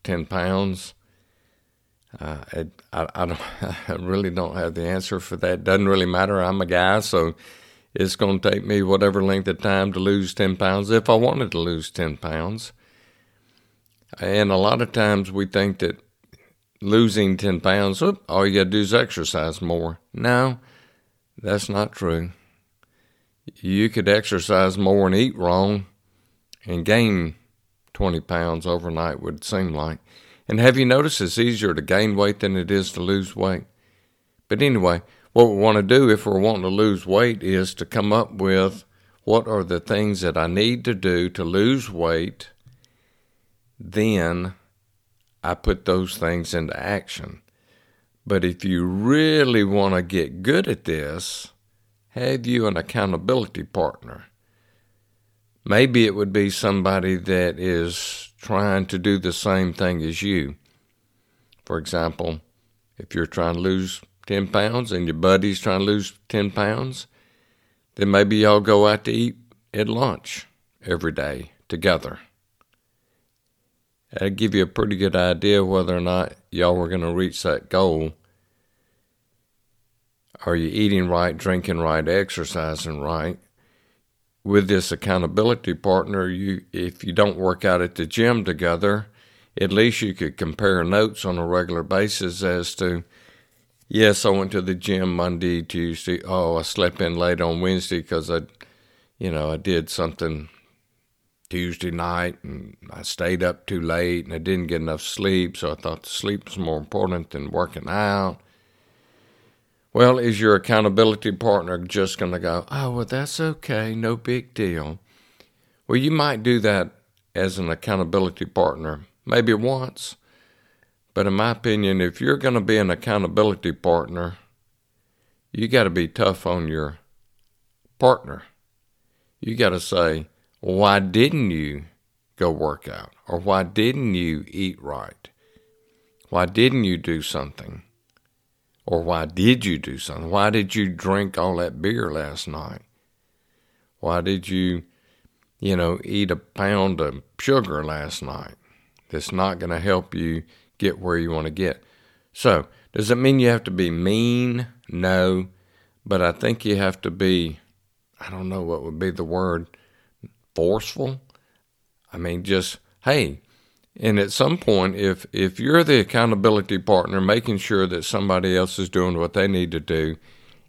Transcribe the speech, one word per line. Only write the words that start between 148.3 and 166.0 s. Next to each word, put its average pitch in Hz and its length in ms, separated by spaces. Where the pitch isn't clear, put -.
That's - 240
not 92 260
gonna 85 220
help 92 340
you 82 300
get 95 220
where 87 180
you 82 140
wanna 78 180
get. 85 320
So, 90 360
does 107 180
it 120 60
mean 135 240
you 123 80
have 117 160
to 95 80
be 90 180
mean? 120 800
No. 92 600
But 98 180
I 87 80
think 117 340
you 104 120
have 95 240
to - 100
be, 87 480
I - 100
don't 92 180
know 92 140
what 82 220
would 80 160
be 92 100
the 87 140
word, 87 420
forceful? 110 640
I 87 60
mean, 87 260
just, 95 340
hey. 120 400
And 107 200
at 101 120
some 147 280
point, 95 360
if, 98 380
if 95 260
you're 147 240
the 143 180